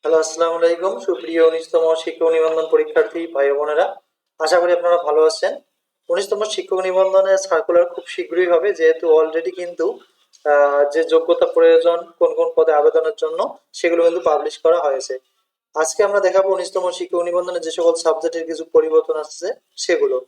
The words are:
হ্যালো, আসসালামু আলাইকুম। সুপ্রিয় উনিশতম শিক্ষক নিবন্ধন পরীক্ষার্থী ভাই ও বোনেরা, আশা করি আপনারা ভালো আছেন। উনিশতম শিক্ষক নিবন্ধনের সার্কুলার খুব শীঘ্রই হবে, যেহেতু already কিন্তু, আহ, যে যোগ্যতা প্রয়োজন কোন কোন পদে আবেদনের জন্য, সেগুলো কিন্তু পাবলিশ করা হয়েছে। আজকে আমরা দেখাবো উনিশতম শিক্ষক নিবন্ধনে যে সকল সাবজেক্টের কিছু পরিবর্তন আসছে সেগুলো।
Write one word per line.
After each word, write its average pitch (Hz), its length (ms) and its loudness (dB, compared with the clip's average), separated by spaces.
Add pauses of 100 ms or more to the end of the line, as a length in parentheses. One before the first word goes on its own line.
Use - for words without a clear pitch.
হ্যালো, 160 140 2
আসসালামু 165 400 -2
আলাইকুম। 170 340 0 (140)
সুপ্রিয় 165 420 -2
উনিশতম 165 360 0 (180)
শিক্ষক 165 340 -2
নিবন্ধন 160 360 0
পরীক্ষার্থী 156 480 0 (140)
ভাই 139 160 2
ও 143 80 0
বোনেরা, 151 280 0 (580)
আশা 165 160 2
করি 175 180 2
আপনারা 175 280 2
ভালো 151 140 2 (100)
আছেন। - 220 -4 (560)
উনিশতম 196 360 -4
শিক্ষক 190 440 -4
নিবন্ধনের 190 580 2
সার্কুলার 170 460 2
খুব - 140 -12
শীঘ্রই 175 460 -4
হবে, 170 160 2 (100)
যেহেতু 160 260 2 (140)
already 160 420 -2
কিন্তু, 175 260 -6 (580)
আহ, 143 380 4 (120)
যে 160 60 2 (120)
যোগ্যতা 165 340 2 (100)
প্রয়োজন 165 420 6 (200)
কোন 165 200 2
কোন 165 180 0
পদে 160 240 2
আবেদনের 160 420 2
জন্য, 160 180 -4 (380)
সেগুলো 170 260 0
কিন্তু 170 240 0
পাবলিশ 151 260 -2 (100)
করা 165 220 4
হয়েছে। 131 280 -4 (600)
আজকে 156 300 -4
আমরা 202 160 0
দেখাবো 185 360 2
উনিশতম 180 280 -6 (140)
শিক্ষক 175 300 -4
নিবন্ধনে 175 320 -4
যে 160 100 -8
সকল 165 240 2 (100)
সাবজেক্টের 165 420 -2
কিছু 160 180 -8 (100)
পরিবর্তন 156 480 2
আসছে - 240 -12 (380)
সেগুলো। 143 320 0 (120)